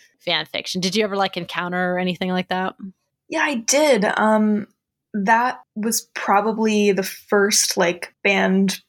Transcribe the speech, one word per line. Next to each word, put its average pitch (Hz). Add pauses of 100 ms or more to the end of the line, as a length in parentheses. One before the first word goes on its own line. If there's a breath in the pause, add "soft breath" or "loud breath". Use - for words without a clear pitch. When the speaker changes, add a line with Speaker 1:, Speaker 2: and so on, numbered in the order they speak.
(180 soft breath)
Speaker 1:
fan 160
fiction. -
Did 185
you 214
ever, 202
like, 190
encounter 180
anything 180
like 185
that? 185 (540)
Speaker 2:
Yeah, 311
I 302
did. 262
Um, 214 (480)
that 226 (140)
was 220
probably 208
the 190
first, -
like, 175 (100)
band 190